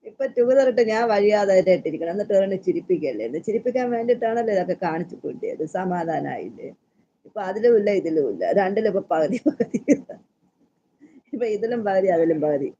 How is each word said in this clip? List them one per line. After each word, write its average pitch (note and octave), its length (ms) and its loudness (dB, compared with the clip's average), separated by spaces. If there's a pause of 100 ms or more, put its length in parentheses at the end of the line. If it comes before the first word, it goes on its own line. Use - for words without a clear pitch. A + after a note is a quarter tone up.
ഇപ്പൊ - 140 -8 (140)
ടുഗദർ C4 340 4
ഇട്ട് A#3 200 4
ഞാൻ A3+ 200 0
വഴിയാതായിട്ട് G3+ 640 4
ഇട്ടിരിക്കണം. E3 360 -4
എന്നിട്ട് G#3 240 -4
പറഞ്ഞ് F#3+ 300 0
ചിരിപ്പിക്കല്ലേ. D3+ 600 -2
എന്ന് C#3+ 200 -6
ചിരിപ്പിക്കാൻ A#3+ 480 -2
വേണ്ടിയിട്ടാണല്ലോ A#3 600 0
ഇതൊക്കെ F3+ 300 -2
കാണിച്ചു E3 380 -6
കൂട്ടിയത്. - 400 -8 (120)
സമാധാനായില്ലേ? D#3 960 -6 (580)
ഇപ്പൊ G#3+ 220 -10
അതിലും A3 300 2
ഇല്ല, G#3 100 0 (120)
ഇതിലും D#3 300 0
ഇല്ല. F2+ 120 -6 (160)
രണ്ടിലും G3+ 320 0
ഇപ്പൊ F#3 120 -4 (100)
പകുതി D#3+ 340 0
പകുതി. - 340 -4 (1500)
ഇപ്പൊ A#3+ 120 -4 (120)
ഇതിലും A3+ 320 -4
പകുതി, F#3+ 280 2
അതിലും E3 280 4
പകുതി. C#3+ 340 0